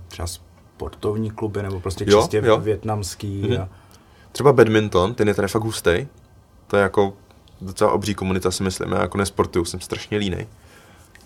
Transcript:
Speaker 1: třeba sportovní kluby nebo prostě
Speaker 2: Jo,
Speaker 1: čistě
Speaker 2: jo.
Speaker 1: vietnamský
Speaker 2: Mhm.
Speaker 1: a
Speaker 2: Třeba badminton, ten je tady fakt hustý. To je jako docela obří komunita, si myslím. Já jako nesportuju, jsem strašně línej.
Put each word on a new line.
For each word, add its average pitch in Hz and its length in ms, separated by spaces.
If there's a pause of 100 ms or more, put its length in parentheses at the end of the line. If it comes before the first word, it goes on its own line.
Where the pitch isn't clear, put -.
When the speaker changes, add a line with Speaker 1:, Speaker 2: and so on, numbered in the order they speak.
Speaker 1:
třeba 87 180
sportovní - 1040
kluby 104 320
nebo 95 180
prostě 95 280
Speaker 2:
Jo, 104 120
Speaker 1:
čistě 107 240
Speaker 2:
jo. 110 140
Speaker 1:
vietnamský 104 880
Speaker 2:
Mhm. 95 140
Speaker 1:
a 95 60 (640)
Speaker 2:
Třeba 135 200
badminton, 107 600
ten 107 140
je 101 60
tady 98 140
fakt 107 140
hustý. 110 440 (600)
To - 100
je 101 60
jako 98 300 (480)
docela 95 320
obří 101 220
komunita, 95 360
si 92 120
myslím. 92 300
Já 95 100
jako 92 160
nesportuju, 98 460
jsem 90 160
strašně - 380
línej. 98 280 (800)